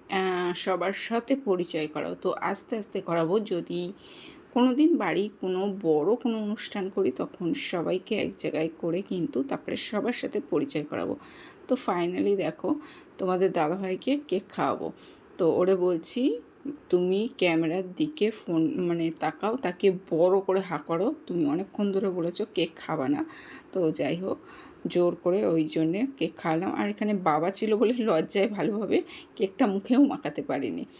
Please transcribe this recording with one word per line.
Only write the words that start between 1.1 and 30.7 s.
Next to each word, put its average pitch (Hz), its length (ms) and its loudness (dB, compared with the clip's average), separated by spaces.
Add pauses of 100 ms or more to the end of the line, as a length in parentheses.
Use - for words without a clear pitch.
পরিচয় 180 500 0
করাও", 151 280 -6
তো 180 180 -2
আস্তে 196 440 -4
আস্তে 202 240 -6
করাবো। 170 400 2
যদি 175 520 -4 (640)
কোনো 247 200 6
দিন 302 220 6
বাড়ি 196 340 0 (100)
কোনো 185 420 0
বড় 160 320 4
কোনো 226 280 0
অনুষ্ঠান 208 460 -4
করি, 196 280 0
তখন - 380 -2
সবাইকে 180 600 -2
এক 196 240 -2
জায়গায় 156 300 -2 (120)
করে 175 220 -2
কিন্তু 170 400 -2
তারপরে - 340 -6
সবার 214 360 -2
সাথে - 280 -4 (100)
পরিচয় 156 340 -2
করাবো। - 320 -6 (520)
তো 254 80 2 (100)
finally 190 500 0
দেখো 175 380 -2 (440)
তোমাদের 185 340 2
দাদাভাইকে 185 640 0 (100)
কেক 190 200 0
খাওয়াবো। 110 440 -2 (460)
তো 165 120 4
ওরে 180 260 4
বলছি, 185 640 0 (500)
"তুমি 185 380 2 (100)
ক্যামেরার 175 580 2
দিকে 156 340 0
ফোন 165 500 0
মানে 170 300 0 (100)
তাকাও, 190 360 -2
তাকে 190 360 2 (180)
বড় 180 300 6
করে 190 200 2
হা 180 180 -2
করো, 190 360 0 (120)
তুমি 175 200 0
অনেকক্ষণ 196 460 0
ধরে 196 180 0
বলেছো 175 440 -2
কেক 165 220 0
খাবা 156 320 -2
না।" 320 160 0 (480)
তো 170 180 2
যাই 147 260 -2
হোক, 190 220 -4 (480)
জোর 175 280 4
করে 180 320 2
ওই 165 180 4
জন্যে 165 420 2 (120)
কেক 165 180 -2
খাওয়ালাম। 170 380 -2
আর 208 140 -2
এখানে 214 260 0
বাবা 170 360 2
ছিল 214 260 2
বলে 214 220 4
লজ্জায় 202 500 2
ভালোভাবে 208 540 0 (340)
কেকটা 214 300 0
মুখেও 214 380 4
মাখাতে - 380 0
পারিনি। 127 420 -4 (160)